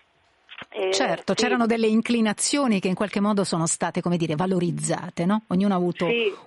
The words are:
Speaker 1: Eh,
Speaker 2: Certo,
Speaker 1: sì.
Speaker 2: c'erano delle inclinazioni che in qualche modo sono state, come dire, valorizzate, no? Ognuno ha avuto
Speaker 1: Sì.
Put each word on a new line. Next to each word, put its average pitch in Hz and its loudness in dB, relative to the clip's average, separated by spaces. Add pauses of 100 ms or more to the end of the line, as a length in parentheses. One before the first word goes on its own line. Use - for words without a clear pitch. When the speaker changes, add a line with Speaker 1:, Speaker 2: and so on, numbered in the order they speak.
(680)
Speaker 1:
Eh, 190 -4
Speaker 2:
Certo, 190 -2
Speaker 1:
sì. - 0
Speaker 2:
c'erano 240 2
delle 226 2
inclinazioni 226 2
che 185 -2
in 185 2
qualche 208 -2
modo 202 2
sono 165 0
state, 170 -2
come 175 0
dire, 160 -2
valorizzate, 170 -2
no? 214 0
Ognuno 190 2
ha 185 2
avuto 175 0
Speaker 1:
Sì. 226 0 (140)